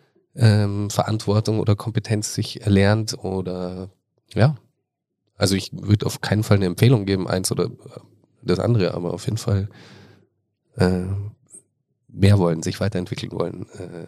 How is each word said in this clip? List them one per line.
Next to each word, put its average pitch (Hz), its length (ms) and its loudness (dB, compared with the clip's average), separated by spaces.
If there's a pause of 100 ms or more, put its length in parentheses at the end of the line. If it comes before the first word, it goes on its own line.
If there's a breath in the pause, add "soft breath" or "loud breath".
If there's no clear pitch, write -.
(340 soft breath)
ähm, 104 560 2
Verantwortung 107 680 0
oder 101 160 2
Kompetenz 107 580 -4
sich - 280 -6
erlernt 104 640 2
oder, 92 640 -6 (440)
ja. 120 220 4 (800)
Also 98 180 2
ich 92 180 -2
würde 101 340 0
auf - 140 -6
keinen 104 220 0
Fall 104 160 4
eine 98 80 2
Empfehlung 104 400 4
geben, 95 220 0
eins 95 240 -2
oder 87 180 -2 (720)
das 87 160 0
andere, 95 360 0
aber 87 200 -6
auf - 120 -10
jeden 110 120 -2
Fall, 101 300 -2 (1080 soft breath)
äh, 92 300 2 (1040)
mehr 98 300 6
wollen, 85 240 2
sich 90 180 -6
weiterentwickeln 92 520 -6
wollen, 90 380 -6
äh, 87 380 -16